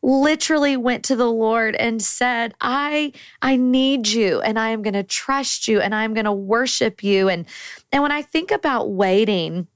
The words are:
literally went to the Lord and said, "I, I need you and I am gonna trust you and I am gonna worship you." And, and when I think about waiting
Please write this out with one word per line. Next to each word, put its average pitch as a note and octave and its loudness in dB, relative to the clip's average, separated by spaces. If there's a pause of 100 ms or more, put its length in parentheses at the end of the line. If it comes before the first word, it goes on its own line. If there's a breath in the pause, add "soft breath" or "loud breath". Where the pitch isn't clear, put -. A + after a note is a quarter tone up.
literally C#4+ 2
went B3 -2
to C4+ 2
the A#3+ 2
Lord A3 0
and A3+ -2
said, A#3 -2
"I, C#4+ -2 (300 loud breath)
I C4+ 2
need B3+ 2
you G#3 2
and A3 -2
I A3 -2
am A3+ -4
gonna G3+ -2
trust - -4
you G#3+ 4
and G3+ 0
I G#3+ -2
am A3 -4
gonna G#3+ 0
worship A3 -2
you." G3 2
And, E3+ -4 (460 loud breath)
and C#4+ 2
when C#4+ 0
I D4 -4
think D#4+ -4
about D4+ -2
waiting F#3 0